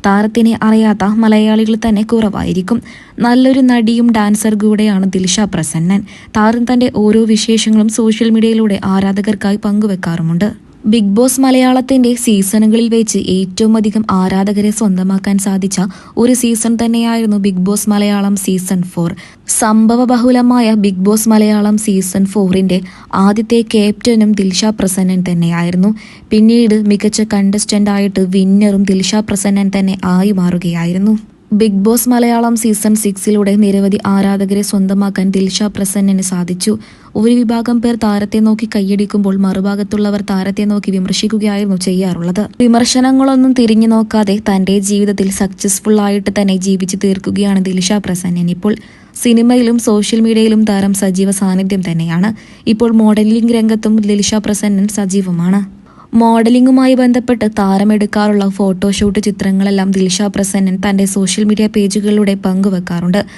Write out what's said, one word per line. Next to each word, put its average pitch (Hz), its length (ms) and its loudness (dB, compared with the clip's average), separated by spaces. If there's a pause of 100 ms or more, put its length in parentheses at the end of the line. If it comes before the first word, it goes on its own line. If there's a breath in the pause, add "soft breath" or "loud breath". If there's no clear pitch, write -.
താരത്തിനെ 214 580 0
അറിയാത്ത 220 400 2
മലയാളികൾ 214 720 2
തന്നെ 220 260 -2
കുറവായിരിക്കും. 208 800 -2 (380 loud breath)
നല്ലൊരു 254 400 2
നടിയും 240 520 2
ഡാൻസർ 214 440 0
കൂടെയാണ് 208 560 0
ദിൽഷ 185 280 -2
പ്രസന്നൻ. 180 640 -2 (360 loud breath)
താരം 226 360 0
തന്റെ 247 220 2
ഓരോ 214 280 2
വിശേഷങ്ങളും 220 680 2
സോഷ്യൽ 220 400 0
മീഡിയയിലൂടെ 220 560 2
ആരാധകർക്കായി 196 800 -2
പങ്കുവെക്കാറുമുണ്ട്. 185 1040 -2 (160)
ബിഗ് 214 200 2
ബോസ് 247 360 2
മലയാളത്തിന്റെ 254 760 2
സീസണുകളിൽ 220 760 0
വെച്ച് 220 280 0
ഏറ്റവും 190 600 0
അധികം 214 340 -2
ആരാധകരെ 196 600 0
സ്വന്തമാക്കാൻ 190 680 -2
സാധിച്ച 196 440 -2 (360 loud breath)
ഒരു 240 160 2
സീസൺ 233 520 -2
തന്നെയായിരുന്നു 226 520 0
ബിഗ് 196 200 -2
ബോസ് 202 320 -2
മലയാളം 202 460 0
സീസൺ 185 480 -2
ഫോർ. 170 320 -4 (320 loud breath)
സംഭവബഹുലമായ 240 1300 2
ബിഗ് 202 240 0
ബോസ് 214 320 0
മലയാളം 214 480 2
സീസൺ 190 480 0
ഫോറിന്റെ 190 560 0 (320 loud breath)
ആദ്യത്തെ 214 480 2
ക്യാപ്റ്റനും 214 680 0
ദിൽഷ 196 340 0
പ്രസന്നൻ 185 640 0
തന്നെയായിരുന്നു. 175 680 0 (340 loud breath)
പിന്നീട് 220 520 4
മികച്ച 208 400 0
കണ്ടസ്റ്റന്റ് 208 680 0
ആയിട്ട് 202 300 -2
വിന്നറും 196 640 2
ദിൽഷ 190 320 0
പ്രസന്നൻ 202 640 0
തന്നെ 190 260 -2
ആയി 185 260 2
മാറുകയായിരുന്നു. 180 840 0 (360)
ബിഗ് 208 200 2
ബോസ് 226 360 0
മലയാളം 233 460 2
സീസൺ 214 400 0
സിക്സിലൂടെ 208 600 0
നിരവധി 196 500 2
ആരാധകരെ 196 560 0
സ്വന്തമാക്കാൻ 196 680 -2
ദിൽഷ 190 340 -2
പ്രസന്നന് 196 580 -2
സാധിച്ചു. 180 560 -4 (380 loud breath)
ഒരു 226 200 2
വിഭാഗം 233 460 0
പേർ 240 140 0
താരത്തെ 208 440 -2
നോക്കി 220 360 0
കൈയടിക്കുമ്പോൾ 202 640 0
മറുഭാഗത്തുള്ളവർ 202 840 -2
താരത്തെ 196 420 -4
നോക്കി 208 280 -2
വിമർശിക്കുകയായിരുന്നു 202 840 -2
ചെയ്യാറുള്ളത്. 180 680 -2 (120)
വിമർശനങ്ങളൊന്നും 254 920 2
തിരിഞ്ഞു 226 340 2
നോക്കാതെ 214 520 0 (160)
തന്റെ 190 240 0
ജീവിതത്തിൽ 202 520 -2
സക്സസ്ഫുൾ 202 720 -2
ആയിട്ട് 202 300 -2 (100)
തന്നെ 190 160 0
ജീവിച്ചു 190 460 -2
തീർക്കുകയാണ് 190 640 0
ദിൽഷ 185 280 -2
പ്രസന്നൻ 175 560 -2
ഇപ്പോൾ. 180 260 -2 (480 loud breath)
സിനിമയിലും 240 560 2
സോഷ്യൽ 214 400 0
മീഡിയയിലും 220 460 2
താരം 196 280 0
സജീവ 196 380 0
സാന്നിധ്യം 190 500 -2 (100)
തന്നെയാണ്. 170 420 -2 (360 loud breath)
ഇപ്പോൾ 226 220 2
മോഡലിംഗ് 220 600 2
രംഗത്തും 220 460 0
ദിൽഷ 208 360 0
പ്രസന്നൻ 208 520 -2
സജീവമാണ്. 190 920 -2 (340 loud breath)
മോഡലിംഗുമായി 247 800 4
ബന്ധപ്പെട്ട് 247 680 0
താരമെടുക്കാറുള്ള 202 880 0
ഫോട്ടോഷൂട്ട് 196 720 -2
ചിത്രങ്ങളെല്ലാം 196 720 -2
ദിൽഷ 190 300 -2
പ്രസന്നൻ 196 580 -2 (100)
തന്റെ 196 160 0
സോഷ്യൽ 196 380 -2
മീഡിയ 214 240 0
പേജുകളിലൂടെ 208 680 0
പങ്കുവെക്കാറുണ്ട്. 185 920 -2 (120 loud breath)